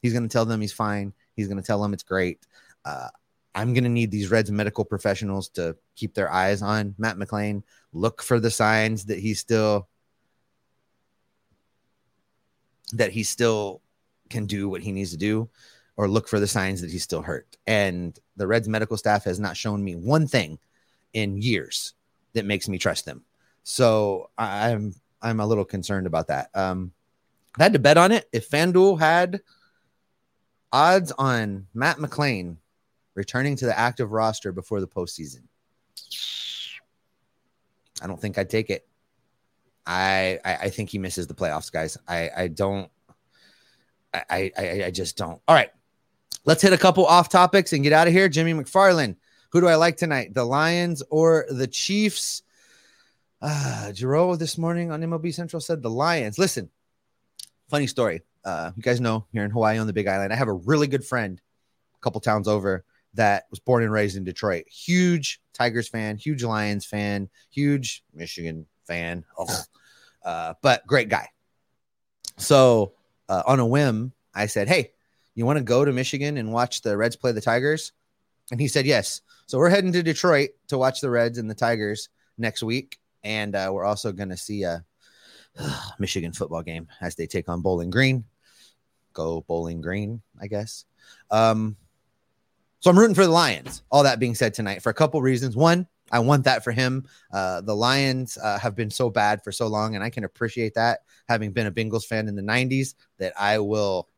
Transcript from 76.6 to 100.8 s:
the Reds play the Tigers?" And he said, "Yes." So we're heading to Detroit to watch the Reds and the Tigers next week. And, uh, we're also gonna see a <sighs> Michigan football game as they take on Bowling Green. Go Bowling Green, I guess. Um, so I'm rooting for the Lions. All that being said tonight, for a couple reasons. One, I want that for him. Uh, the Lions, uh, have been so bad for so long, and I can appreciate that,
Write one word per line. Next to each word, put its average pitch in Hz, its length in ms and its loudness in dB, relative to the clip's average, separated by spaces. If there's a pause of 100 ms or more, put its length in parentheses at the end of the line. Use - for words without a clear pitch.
the 104 140 -2
Reds 117 200 -2
play 123 160 -2
the 107 80 -4
Tigers?" 131 520 -2 (600)
And 117 80 -4
he 147 80 0
said, 135 180 0
"Yes." 131 360 0 (240)
So - 120 -4
we're 170 120 6
heading 185 220 2
to 175 100 0
Detroit 156 480 2 (180)
to 139 100 -2
watch 131 220 2
the 135 100 -2
Reds 117 280 0
and 110 120 -6
the 107 40 -6
Tigers 107 560 -2 (280)
next 113 240 -4
week. 120 380 -6 (240)
And, 104 320 -4
uh, 95 160 -2
we're 95 120 -4
also 104 280 -2
gonna 92 240 -8
see 104 260 -8
a 85 220 -4 (720)
<sighs> - 420 -10
Michigan 90 340 -4
football 82 300 -8
game 82 240 -12 (140)
as 87 160 -8
they 82 100 -6
take 87 220 -6
on 85 120 -4
Bowling 87 300 -2
Green. 131 340 2 (920)
Go 80 260 -4
Bowling 85 400 -6
Green, 101 420 -6 (180)
I 98 60 -14
guess. 104 380 -8 (460)
Um, 110 460 2 (1040)
so 185 60 6
I'm 180 100 10
rooting 220 160 8
for 185 120 6
the 165 60 4
Lions. 143 580 2
All 143 140 6
that 123 160 4
being 120 140 0
said 110 200 0
tonight, 98 280 -6
for - 60 0
a 110 60 0
couple 156 260 2
reasons. 127 340 0
One, 165 320 4 (240)
I 120 100 4
want 135 240 4
that 127 200 4
for 120 80 -2
him. 127 340 -2 (240)
Uh, 92 300 -2
the 104 160 -4
Lions, 131 640 0
uh, 101 160 -2
have 104 160 -4
been 107 160 -4
so 123 200 -2
bad 104 340 0
for 101 80 -12
so 117 140 -4
long, 107 300 -2
and 95 60 -6
I 110 60 -4
can 117 160 -8
appreciate 113 500 -6
that, 117 260 0 (280)